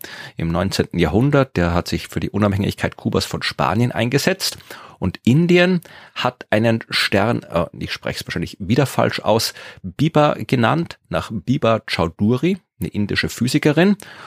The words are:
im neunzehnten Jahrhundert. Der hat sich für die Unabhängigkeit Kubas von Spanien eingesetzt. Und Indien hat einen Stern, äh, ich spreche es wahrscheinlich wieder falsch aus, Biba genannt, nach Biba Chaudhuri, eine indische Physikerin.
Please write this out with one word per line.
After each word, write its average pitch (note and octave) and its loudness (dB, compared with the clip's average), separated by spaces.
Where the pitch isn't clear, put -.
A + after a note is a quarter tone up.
im E2 -4
neunzehnten F2+ -2
Jahrhundert. C3 2
Der F2 2
hat F2 0
sich - -4
für - -6
die - -6
Unabhängigkeit G2 -2
Kubas F#2+ -2
von - -8
Spanien G#2+ 0
eingesetzt. B2 -2
Und - -2
Indien F3 4
hat - -4
einen A2+ 2
Stern, - 0
äh, - -2
ich - -8
spreche - -8
es - -14
wahrscheinlich - -8
wieder B2 2
falsch - 0
aus, A2 0
Biba D3 2
genannt, B2+ 0
nach E2 -4
Biba A2+ 0
Chaudhuri, A#2+ 0
eine - -4
indische - -2
Physikerin. D#3 2